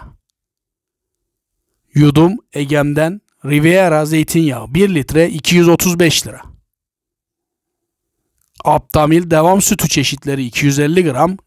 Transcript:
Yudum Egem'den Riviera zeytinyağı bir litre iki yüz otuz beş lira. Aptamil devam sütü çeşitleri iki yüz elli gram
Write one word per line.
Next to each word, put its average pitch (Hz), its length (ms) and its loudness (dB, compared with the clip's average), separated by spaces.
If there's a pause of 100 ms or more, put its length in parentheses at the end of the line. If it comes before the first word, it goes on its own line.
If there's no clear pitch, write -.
(1900)
Yudum 147 420 2 (160)
Egem'den 147 680 -2 (240)
Riviera 156 640 2
zeytinyağı 151 680 -2
bir 190 200 2
litre 156 360 0
iki 165 260 -2
yüz 170 120 6
otuz 170 300 2
beş 170 280 0
lira. 104 160 -18 (2250)
Aptamil 156 680 0
devam 170 320 2
sütü 175 260 -2
çeşitleri 139 560 -4
iki 131 220 -4
yüz 139 120 0
elli 165 260 0
gram 156 320 -2 (100)